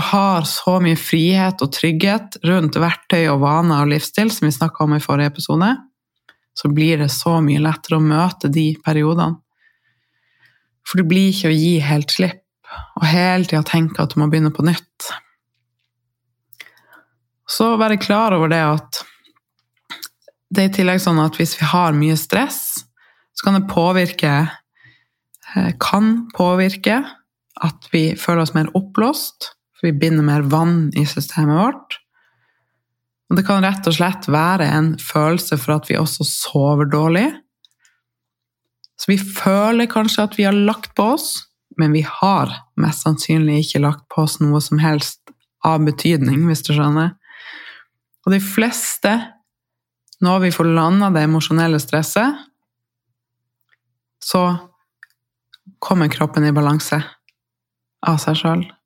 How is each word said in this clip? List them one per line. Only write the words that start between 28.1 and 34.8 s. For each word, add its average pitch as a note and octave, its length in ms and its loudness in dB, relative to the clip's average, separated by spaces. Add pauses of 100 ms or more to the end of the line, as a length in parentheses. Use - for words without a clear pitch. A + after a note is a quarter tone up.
føler E3+ 260 0
oss D#3+ 140 -2
mer D#3 200 0
oppblåst, - 760 -4 (240)
for - 120 -2
vi D3 120 0
binder D#3+ 240 2
mer D3 180 2
vann D#3+ 540 2
i D3 100 2
systemet D3+ 540 0
vårt. B3+ 400 -4 (1300)
Og F3 80 2
det G3 100 2
kan G3 160 2
rett G3 240 -2
og D#3+ 100 0
slett F#3+ 340 -2
være D#3+ 380 2
en D#3 320 2